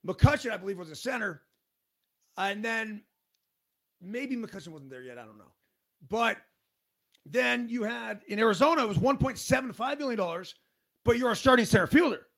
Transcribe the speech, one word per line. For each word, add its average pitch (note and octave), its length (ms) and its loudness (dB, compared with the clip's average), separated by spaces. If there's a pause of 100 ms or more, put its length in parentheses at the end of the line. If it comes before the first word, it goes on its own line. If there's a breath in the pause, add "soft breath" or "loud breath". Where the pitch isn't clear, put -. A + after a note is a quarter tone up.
McCutchen, A#3+ 460 2
I G3+ 60 -8
believe, F#3+ 200 -8
was E3 140 -14
a C#3+ 40 -16
center. A3 460 -8 (960)
And G3+ 260 -4
then A3 380 -6 (960)
maybe B3 360 -8
McCutchen F3+ 340 -12
wasn't C#3+ 220 -18
there B2+ 120 -16
yet. B2 140 -16
I A#2 80 -16
don't G#2+ 140 -20
know. E2 120 -20 (560)
But A3+ 300 0 (880)
then A#3+ 440 0
you A#3 140 -4
had, A3+ 440 -8
in G#3 120 -4
Arizona, A#3+ 440 4
it A3 40 0
was G3 120 0
one C4 180 2
point C4 220 -2
seven C4 340 0
five C4+ 240 -6
million C4 200 -4
dollars, F3+ 360 -6 (500)
but A#3+ 140 4
you're B3 140 0
a G3+ 40 0
starting B3 300 6
center F#3 220 4
fielder. C#4+ 400 4 (100)